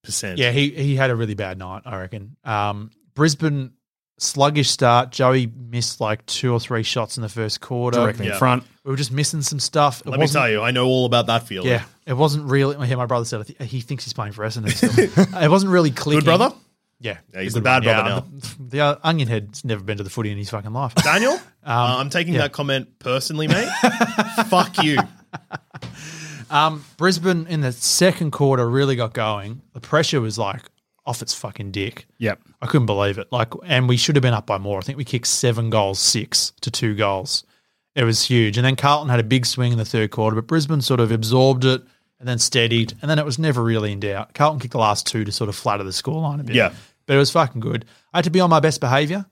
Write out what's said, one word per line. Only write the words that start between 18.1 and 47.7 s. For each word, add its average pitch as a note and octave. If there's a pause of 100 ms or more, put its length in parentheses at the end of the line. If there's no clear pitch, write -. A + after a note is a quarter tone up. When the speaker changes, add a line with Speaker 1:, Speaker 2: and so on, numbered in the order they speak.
Speaker 1:
now. B2+
Speaker 2:
the, C#3
the, C3+
uh, D3
onion D#3+
head's G#2+
never G#2+
been G#2
to G2+
the F#2+
footy G#2+
in G2+
his G2+
fucking G#2+
life. B2+
Speaker 1:
Daniel, G3
Speaker 2:
<laughs> -
Um, C3+
Speaker 1:
uh, A#2+
I'm C#3
taking F3
Speaker 2:
yeah. -
Speaker 1:
that C#3+
comment C3+
personally, D3+
mate. G3
Speaker 2:
<laughs> A3+
Speaker 1:
Fuck F3+
you. D3+ (1500)
Speaker 2:
Um, D3+ (100)
Brisbane E3+
in D#3+
the B2+
second F3
quarter C3+
really C3+
got A#2
going. G#2+ (120)
The B2
pressure D3
was, A2
like, G#2 (440)
off A#2+
its A2+
fucking G2
dick. G2 (140)
Speaker 3:
Yep. G#2+ (220)
Speaker 2:
I -
couldn't B2+
believe G2+
it. G#2
Like, A2+ (120)
and B2+
we B2
should D3
have C3+
been B2
up A2
by G2+
more. G2
I -
think C#3
we C#3+
kicked A#2
seven A#2
goals, G2+
six -
to A#2+
two G#2+
goals. G2 (520)
It B2+
was A2+
huge. A2+
And B2
then C3
Carlton D3
had A#2+
a A2+
big B2
swing B2
in A2+
the A2
third A2
quarter, A2
but A#2
Brisbane D#3
sort B2
of A2+
absorbed B2+
it B2+ (380)
and B2
then A#2+
steadied, A#2
and D3
then D3+
it D3
was B2+
never D3
really A2
in G2
doubt. G2+
Carlton D3
kicked B2
the B2
last G#2
two A2
to G2+
sort G#2
of G2+
flatter G2+
the F#2+
scoreline D3
a C#3+
bit. A#2+
Speaker 1:
Yeah. - (320)
Speaker 2:
But C#3
it C#3
was C#3
fucking D#3
good. A#2 (280)